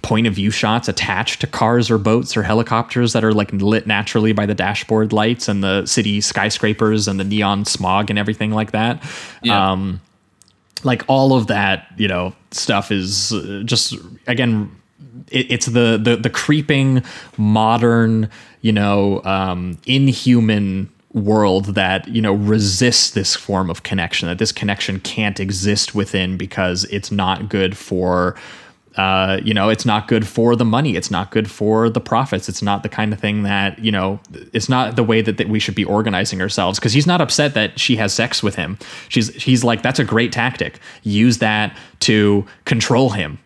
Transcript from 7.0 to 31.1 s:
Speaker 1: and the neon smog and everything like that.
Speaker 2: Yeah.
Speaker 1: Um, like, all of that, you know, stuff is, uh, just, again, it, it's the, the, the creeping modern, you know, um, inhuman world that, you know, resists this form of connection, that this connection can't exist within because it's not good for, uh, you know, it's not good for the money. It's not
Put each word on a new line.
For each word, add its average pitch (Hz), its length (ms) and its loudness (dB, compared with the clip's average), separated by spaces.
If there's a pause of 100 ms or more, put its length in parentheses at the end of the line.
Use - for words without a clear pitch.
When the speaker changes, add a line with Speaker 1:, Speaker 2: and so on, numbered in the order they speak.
Speaker 1:
and 98 120 -2
the 95 40 -2
neon 101 420 0
smog 98 440 0
and 104 100 0
everything 107 320 -2
like 107 200 -2
that. 113 300 0 (400)
Speaker 2:
Yeah. 101 300 2
Speaker 1:
Um, 92 300 -4 (840)
like, 127 240 0
all 135 280 4
of 110 120 2
that, 101 400 0 (100)
you 104 120 0
know, 90 260 -4 (160)
stuff - 400 -2
is, 98 400 -2
uh, 98 340 -6
just, - 300 -2 (320)
again, 113 420 0 (640)
it, 131 180 0
it's 120 180 -2
the, 117 320 4
the, 113 180 2
the 117 120 0
creeping 135 720 2 (480)
modern, 113 800 4 (320)
you 113 120 2
know, 101 500 2
um, 92 640 -2
inhuman 110 1040 2 (240)
world 101 640 2
that, 95 340 0
you 113 120 0
know, 104 120 2
resists 104 800 2
this - 260 -2
form 95 320 -2
of - 140 -8
connection, 87 440 -4
that 90 100 -4
this 110 140 -2
connection 98 480 -4
can't 104 400 -4
exist 98 560 -2
within 95 400 -2
because 92 500 -2
it's 101 240 -6
not 95 380 -2
good 95 300 0
for, 90 580 0 (640)
uh, 95 440 2
you 107 120 -2
know, 104 160 2
it's 110 160 0
not 107 240 0
good 110 180 2
for 117 300 2
the 117 80 2
money. 117 320 0
It's - 120 -6
not 98 220 -4